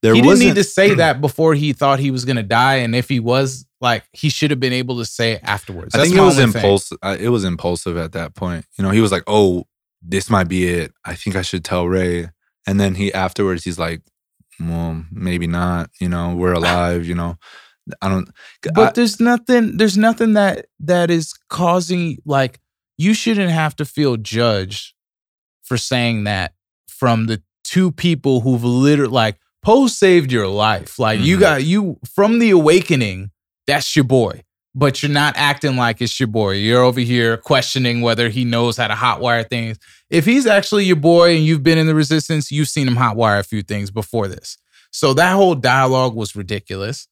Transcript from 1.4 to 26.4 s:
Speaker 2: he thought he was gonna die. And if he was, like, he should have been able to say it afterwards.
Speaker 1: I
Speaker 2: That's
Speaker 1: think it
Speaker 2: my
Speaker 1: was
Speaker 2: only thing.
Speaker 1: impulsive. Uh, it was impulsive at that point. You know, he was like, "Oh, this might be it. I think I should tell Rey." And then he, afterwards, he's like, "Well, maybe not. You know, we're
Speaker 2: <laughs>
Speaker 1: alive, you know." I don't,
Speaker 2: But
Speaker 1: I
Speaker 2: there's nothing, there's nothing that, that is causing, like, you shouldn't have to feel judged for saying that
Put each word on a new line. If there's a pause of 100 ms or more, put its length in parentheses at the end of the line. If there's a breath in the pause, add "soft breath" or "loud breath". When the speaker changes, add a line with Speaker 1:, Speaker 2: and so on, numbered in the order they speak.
Speaker 2:
he
thought
he
was
gonna
die.
And
if
he
was, (140)
like,
he
should
have
been
able
to
say
it
afterwards.
Speaker 1:
I
Speaker 2:
That's
Speaker 1:
think
it
Speaker 2:
my
Speaker 1:
was
Speaker 2:
only
thing.
Speaker 1:
impulsive.
Uh,
it
was
impulsive
at
that
point. (120)
You
know,
he
was
like,
"Oh, (340)
this
might
be
it. (120)
I
think
I
should
tell
Rey." (340)
And
then
he,
afterwards,
he's
like, (580)
"Well,
maybe
not. (100)
You
know,
we're
Speaker 2:
<laughs>
Speaker 1:
alive,
you
know." (640 loud breath)
I
don't, (320 loud breath)
Speaker 2:
But
Speaker 1:
I
Speaker 2:
there's
nothing,
there's
nothing
that, (120)
that
is (140)
causing,
like, (400)
you
shouldn't
have
to
feel
judged (720)
for
saying
that (360)